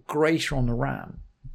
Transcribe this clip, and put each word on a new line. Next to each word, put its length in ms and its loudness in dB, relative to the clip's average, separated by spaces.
greater 480 2
on 120 2
the 80 2
ram. 460 -4